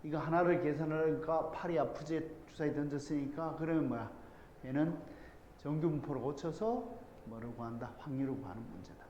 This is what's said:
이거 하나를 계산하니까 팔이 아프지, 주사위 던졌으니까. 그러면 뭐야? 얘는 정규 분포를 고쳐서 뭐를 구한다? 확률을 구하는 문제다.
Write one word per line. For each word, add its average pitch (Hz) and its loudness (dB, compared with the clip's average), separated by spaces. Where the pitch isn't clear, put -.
이거 156 -2
하나를 170 6
계산하니까 156 2
팔이 175 0
아프지, 156 0
주사위 147 0
던졌으니까. 147 -2
그러면 160 4
뭐야? 113 -2
얘는 147 2
정규 156 2
분포를 139 -2
고쳐서 170 0
뭐를 113 -8
구한다? 117 -6
확률을 135 -2
구하는 113 -8
문제다. - -14